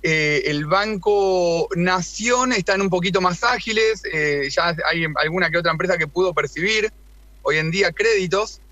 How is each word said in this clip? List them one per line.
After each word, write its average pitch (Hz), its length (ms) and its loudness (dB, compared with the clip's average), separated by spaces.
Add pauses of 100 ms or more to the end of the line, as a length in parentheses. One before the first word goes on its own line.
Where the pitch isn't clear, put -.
eh, 156 440 2
el 151 200 -2
Banco 190 1080 2
Nación 214 760 0
están 196 300 0
un 196 80 0
poquito 185 320 0
más 180 200 0
ágiles, 220 600 0 (100)
eh, 147 380 -2
ya 170 260 0 (100)
hay 165 200 0 (160)
alguna 165 280 0
que 160 60 -2
otra 170 160 0
empresa 175 240 0
que 175 100 -2
pudo 175 280 0
percibir 196 580 -2 (500)
hoy 147 140 0
en 156 140 -2
día 185 220 2
créditos. 202 680 0 (120)